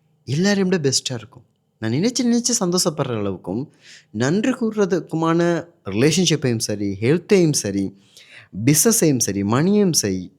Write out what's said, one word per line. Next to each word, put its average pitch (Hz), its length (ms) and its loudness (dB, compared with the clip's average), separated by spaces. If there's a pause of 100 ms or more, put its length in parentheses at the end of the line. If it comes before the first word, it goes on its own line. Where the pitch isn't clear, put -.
(260)
எல்லாரையும் 190 440 0
விட 165 200 0
பெஸ்ட்டா - 240 -2
இருக்கும். 110 300 -14 (360)
நான் 110 120 -2
நினைச்சு 226 320 0
நினைச்சு 240 360 0
சந்தோஷப்படுற 160 580 -2
அளவுக்கும், 101 520 -6 (420)
நன்றி 160 400 0
கூறுறதுக்குமான 170 1160 0 (180)
ரிலேஷன்ஷிப்பையும் 135 760 0
சரி, 101 420 -4
ஹெல்த்தையும் 170 520 2
சரி, 98 420 -4 (680)
பிசினஸையும் 151 540 4
சரி, 101 240 -2
மணியும் 170 500 2
சரி, 95 460 -2